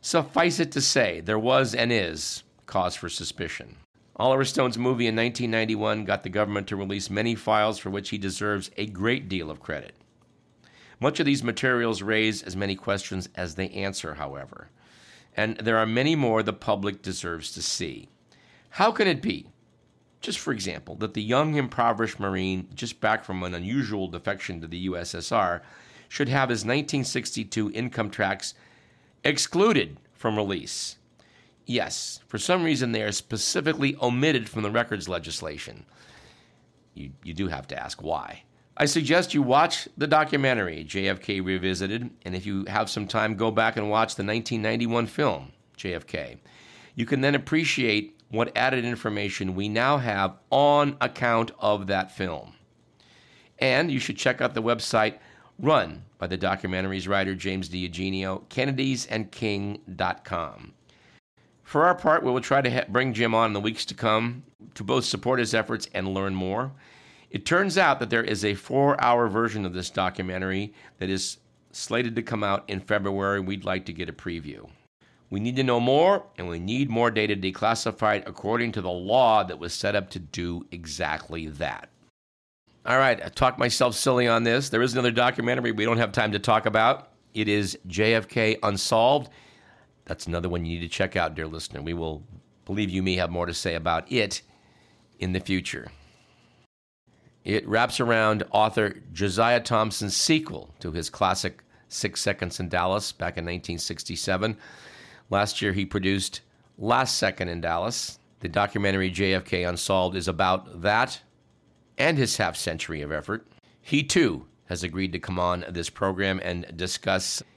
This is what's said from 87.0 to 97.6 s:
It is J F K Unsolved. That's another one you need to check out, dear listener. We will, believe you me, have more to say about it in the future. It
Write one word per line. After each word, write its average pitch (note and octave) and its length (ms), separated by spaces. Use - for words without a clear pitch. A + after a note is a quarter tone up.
It G#2+ 140
is G#2 400
J G#2+ 260
F A2 140
K A2 340
Unsolved. A#2 720
That's - 220
another E2+ 220
one E2+ 160
you E2+ 120
need E2+ 80
to E2 40
check - 260
out, E2 180
dear D#2+ 140
listener. D#2 340
We E2 120
will, D#2+ 280
believe G2+ 260
you F#2+ 100
me, F#2 140
have F2 160
more F2 160
to E2+ 80
say F2 180
about E2 380
it G#2+ 320
in F#2 140
the F#2 80
future. F#2 480
It G2+ 240